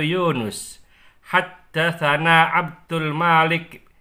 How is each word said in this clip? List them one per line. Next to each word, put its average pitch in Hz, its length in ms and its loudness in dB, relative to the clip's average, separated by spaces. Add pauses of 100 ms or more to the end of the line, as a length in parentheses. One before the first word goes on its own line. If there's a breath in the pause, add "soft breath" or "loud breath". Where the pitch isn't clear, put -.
Yunus, 151 800 -4 (480 soft breath)
haddatsana 165 1200 0
Abdul 160 640 -4
Malik 165 720 0 (160)